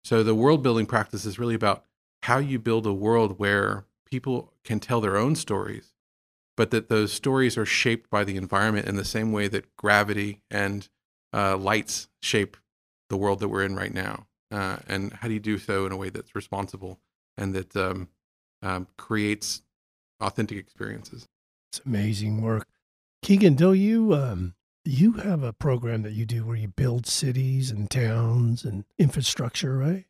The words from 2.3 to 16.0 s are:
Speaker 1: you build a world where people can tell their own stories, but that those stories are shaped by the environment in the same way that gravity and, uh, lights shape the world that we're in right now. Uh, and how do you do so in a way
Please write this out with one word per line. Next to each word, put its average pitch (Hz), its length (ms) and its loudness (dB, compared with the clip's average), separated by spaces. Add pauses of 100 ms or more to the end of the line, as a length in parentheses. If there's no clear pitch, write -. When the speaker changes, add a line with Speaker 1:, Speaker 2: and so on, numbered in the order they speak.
Speaker 1:
you 135 200 -2
build 113 260 0
a 104 80 0
world 104 460 2
where 101 460 2 (240)
people 127 420 -4 (140)
can 107 160 -2
tell 120 180 0
their 101 160 0
own 127 200 2
stories, 104 580 -6 (640)
but 110 140 2
that 113 180 0
those 107 240 2
stories 131 440 2
are 110 80 0
shaped - 440 0
by 104 160 2
the 98 100 -4
environment 101 520 0
in 101 100 -2
the 95 80 -4
same 110 260 -2
way 104 160 0
that 101 300 -6
gravity 104 640 2 (100)
and, 101 380 -4 (420)
uh, 98 240 0
lights 98 540 -2 (120)
shape - 360 -2 (520)
the 101 60 -4
world 98 240 0
that 104 80 -2
we're 98 160 0
in 98 120 -2
right 101 180 -6
now. 101 340 -8 (240)
Uh, 98 260 -4 (120)
and 98 240 -6
how 117 160 -8
do 110 40 -2
you 107 60 -4
do 107 180 -2
so 98 280 -4
in 95 80 -6
a 95 40 -8
way 95 120 -8